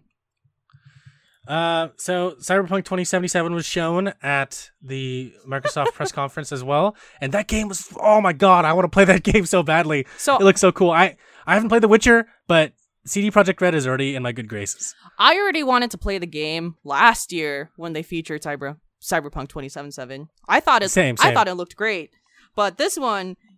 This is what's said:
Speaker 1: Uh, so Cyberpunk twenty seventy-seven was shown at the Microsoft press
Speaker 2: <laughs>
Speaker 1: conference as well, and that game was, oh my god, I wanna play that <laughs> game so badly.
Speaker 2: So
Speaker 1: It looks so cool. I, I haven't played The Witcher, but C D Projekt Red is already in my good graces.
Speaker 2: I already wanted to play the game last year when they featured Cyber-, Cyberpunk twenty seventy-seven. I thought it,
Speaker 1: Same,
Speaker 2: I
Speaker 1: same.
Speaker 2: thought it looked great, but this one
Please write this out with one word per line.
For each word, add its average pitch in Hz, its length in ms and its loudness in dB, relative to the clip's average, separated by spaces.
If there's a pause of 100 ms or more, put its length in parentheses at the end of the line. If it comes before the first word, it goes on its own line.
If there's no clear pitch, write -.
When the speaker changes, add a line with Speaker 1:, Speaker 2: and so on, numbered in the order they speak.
(1500)
Speaker 1:
Uh, 165 500 -2
so 180 420 -4
Cyberpunk 190 460 -2
twenty 180 180 -4
seventy-seven 175 520 -2
was 165 100 -4
shown 175 560 -2
at 139 480 -4 (140)
the 131 500 -8 (140)
Microsoft 139 460 -4
press 143 180 -6
Speaker 2:
<laughs> - 20 -16
Speaker 1:
conference 139 380 -8
as 131 120 -8
well, 151 320 0 (260)
and 135 100 -6
that 208 160 -2
game 214 200 -2
was, - 320 -12
oh 214 220 6
my 185 120 2
god, 175 320 6
I 156 80 2
wanna 180 160 2
play 196 160 6
that 185 180 4
<laughs> - 0 -
game 202 220 2
so 180 180 0
badly. 156 420 0 (120)
Speaker 2:
So 277 200 0
Speaker 1:
It 196 60 2
looks 196 180 6
so 185 100 6
cool. 175 200 2
I, 170 240 2 (320)
I 170 80 2
haven't 214 140 0
played 226 120 4
The 220 60 6
Witcher, 226 400 6 (200)
but 160 260 2 (320)
C - 160 -4
D 208 100 0
Projekt 190 300 2
Red 180 120 2
is 139 140 -2
already 135 280 -2
in 131 60 -6
my 123 100 -4
good 113 160 -12
graces. 104 460 -10 (240)
Speaker 2:
I 285 220 4
already 359 240 -2
wanted 247 280 0
to 185 60 -12
play 196 220 -6
the 175 80 -8
game 156 560 -8
last 160 480 0
year 151 460 -8
when 165 160 -12
they 160 100 -8
featured 160 400 -10
Cyber-, 143 340 -10 (240)
Cyberpunk 151 460 -6
twenty 139 220 -14
seventy-seven. 143 580 -16 (200)
I 202 120 2
thought 277 240 2
it, 190 60 -2
Speaker 1:
Same, 139 300 0
Speaker 2:
I - 80 6
Speaker 1:
same. - 60 2
Speaker 2:
thought 208 140 2
it 180 80 -6
looked 175 200 -12
great, 202 360 -8 (440)
but 202 220 -2
this 339 180 -2
one 202 420 -6 (200)